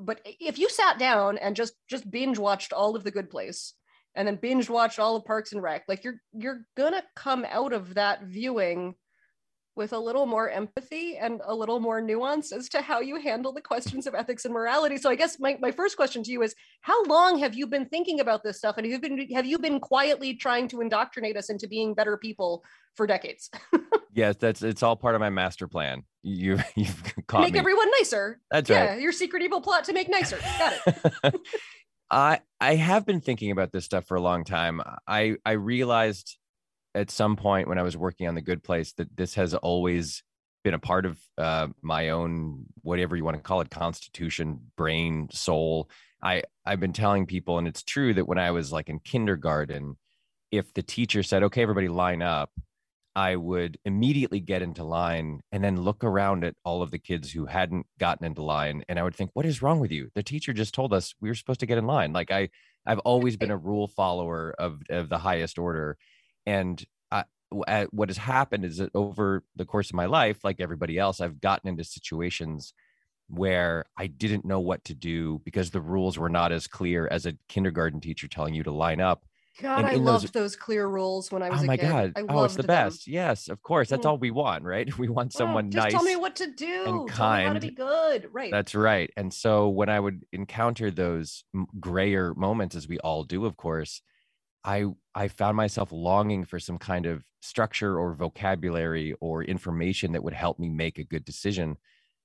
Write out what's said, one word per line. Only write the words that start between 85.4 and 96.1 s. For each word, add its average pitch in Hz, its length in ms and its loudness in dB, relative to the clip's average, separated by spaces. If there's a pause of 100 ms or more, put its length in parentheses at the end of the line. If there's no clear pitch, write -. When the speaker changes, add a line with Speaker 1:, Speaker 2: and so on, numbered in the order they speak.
Speaker 1:
just 110 140 4
Speaker 2:
nice 107 80 4
Speaker 1:
tell 339 100 4
me 370 140 4
what 359 200 -2
to 349 120 -4
do. 339 360 -6
Speaker 2:
and 330 240 -2
Speaker 1:
Tell 110 280 2
me 95 80 2
how 98 80 2
to 104 80 -2
Speaker 2:
kind. - 0 -
Speaker 1:
be - 100 -6
good. 277 640 0
Right. 247 180 -6
Speaker 2:
That's 104 240 0
right. 104 420 4
And 95 160 -4
so 104 360 4
when 101 220 2
I 104 100 4
would 98 320 -2
encounter 110 580 -2
those 85 540 -2 (100)
m-, 95 140 -2 (100)
grayer 92 560 0
moments, 98 400 -2
as 76 140 -10
we 85 100 -6
all 80 240 -2
do, 90 220 -4
of 101 120 -4
course, 80 460 -6 (600)
I, 101 220 0 (260)
I 101 140 -2
found 104 300 0
myself 107 340 0
longing 92 540 2